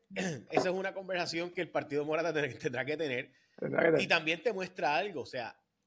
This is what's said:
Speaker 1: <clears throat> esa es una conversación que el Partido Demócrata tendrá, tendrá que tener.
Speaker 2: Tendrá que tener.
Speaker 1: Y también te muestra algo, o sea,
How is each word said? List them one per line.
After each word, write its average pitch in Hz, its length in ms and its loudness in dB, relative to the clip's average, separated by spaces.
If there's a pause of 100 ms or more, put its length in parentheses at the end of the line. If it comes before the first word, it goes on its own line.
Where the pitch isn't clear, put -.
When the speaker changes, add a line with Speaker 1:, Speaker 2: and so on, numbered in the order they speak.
Speaker 1:
<clears throat> 196 100 -18
esa 185 540 0
es 180 60 2
una 190 180 -2
conversación 175 580 -4
que 175 120 -4
el 151 80 -6
Partido 143 320 0
Demócrata 156 320 0
tendrá, 143 240 0
tendrá 131 260 -2
que 147 140 -2
tener. 135 340 -4 (260)
Speaker 2:
Tendrá - 220 -2
que 156 60 6
tener. 160 160 6
Speaker 1:
Y - 40 -2
también 165 360 4
te 233 100 2
muestra 180 440 0
algo, 175 260 -2
o 107 40 -10
sea, 117 320 -8 (280)